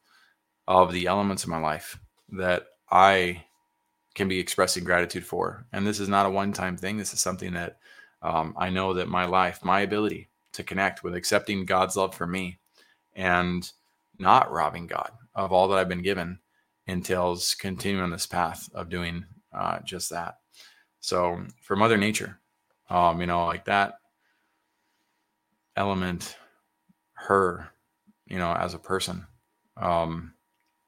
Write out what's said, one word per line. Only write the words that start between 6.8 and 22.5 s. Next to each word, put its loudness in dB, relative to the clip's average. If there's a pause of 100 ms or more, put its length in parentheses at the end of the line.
This -6
is -2
something -4
that, -8 (460)
um, -2
I -2
know 0
that -2
my 0
life, 0
my 2
ability -2 (240)
to -10
connect -2
with -4
accepting -2
God's 2
love 0
for -6
me -6 (560)
and 0 (460)
not 4
robbing -2
God -6 (240)
of -2
all 6
that 2
I've 2
been -4
given -4 (480)
entails 0
continuing -4
on -2
this -6
path -2
of -10
doing, -6 (280)
uh, -4
just -8
that. -8 (600)
So 0 (160)
for -4
Mother 6
Nature, -2 (500)